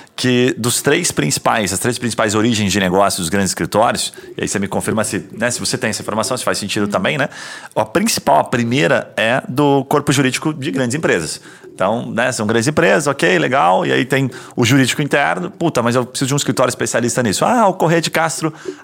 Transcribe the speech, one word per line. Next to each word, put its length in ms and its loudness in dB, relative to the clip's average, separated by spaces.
Que 420 2
dos 240 -2
três 300 0
principais, 600 0
as 60 -2
três 180 -2
principais 380 0
origens 380 2
de 80 2
negócio 400 2
dos 80 -4
grandes 220 0
escritórios, 640 0
e 60 -8
aí 60 -2
você 100 -4
me 80 -2
confirma 380 -2
se, 260 -4
né, 180 -2
se 120 -4
você 180 -4
tem 120 -2
essa 120 -6
informação, 340 -2
se 60 -6
faz 160 0
sentido 300 -2
também, 280 0
né? 120 -2
A 80 2
principal, 560 2
a 40 0
primeira, 720 0
é 320 2
do 360 2
corpo 260 0
jurídico 420 0
de 200 -8
grandes 240 -2
empresas. 440 0
Então, 380 -2
né, 220 0
são 160 -4
grandes 180 2
empresas, 400 2
ok, 320 2
legal, 480 2
e 60 0
aí 120 2
tem 240 0
o 80 2
jurídico 360 2
interno, 480 0
puta, 320 -2
mas 140 2
eu 100 2
preciso 220 -6
de 80 -2
um 20 2
escritório 340 2
especialista 520 -2
nisso. 220 0
Ah, 240 4
o 60 2
Corrêa 260 2
de 100 -2
Castro 420 -2